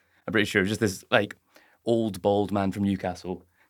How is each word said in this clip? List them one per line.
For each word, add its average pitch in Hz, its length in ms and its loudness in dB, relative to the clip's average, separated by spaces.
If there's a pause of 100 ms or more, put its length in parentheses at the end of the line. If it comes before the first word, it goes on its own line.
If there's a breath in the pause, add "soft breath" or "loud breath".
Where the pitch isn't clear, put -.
(260)
I'm - 60 -4
pretty 104 140 4
sure 104 140 2
it 92 40 4
was 98 80 0
just 104 80 -2
this, 98 300 -2
like, 104 260 0 (500)
old 110 340 0
bald 101 320 2
man 98 200 0
from 101 100 -6
Newcastle 92 640 -4 (240)